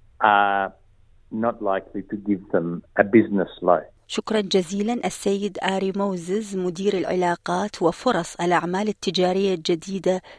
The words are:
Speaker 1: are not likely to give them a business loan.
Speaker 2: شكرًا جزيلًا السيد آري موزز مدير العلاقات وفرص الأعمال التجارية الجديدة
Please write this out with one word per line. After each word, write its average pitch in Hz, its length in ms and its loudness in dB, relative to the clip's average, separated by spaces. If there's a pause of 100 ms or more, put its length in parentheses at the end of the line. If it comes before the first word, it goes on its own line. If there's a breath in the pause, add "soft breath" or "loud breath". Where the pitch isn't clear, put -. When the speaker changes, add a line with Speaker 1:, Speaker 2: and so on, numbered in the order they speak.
(200)
Speaker 1:
are 101 540 2 (580)
not 113 300 -4
likely 98 400 -4 (100)
to 107 40 -6 (140)
give 95 220 0
them 85 160 0 (300)
a 104 60 6
business 101 480 4 (100)
loan. 90 240 4 (220)
Speaker 2:
شكرًا 214 340 -2
جزيلًا 202 520 0
السيد 202 680 -2
آري 190 320 -2
موزز 196 600 -4
مدير 185 360 -2
العلاقات 180 880 -2
وفرص 175 600 0
الأعمال 175 460 0
التجارية 190 680 0
الجديدة 180 680 -2 (180 soft breath)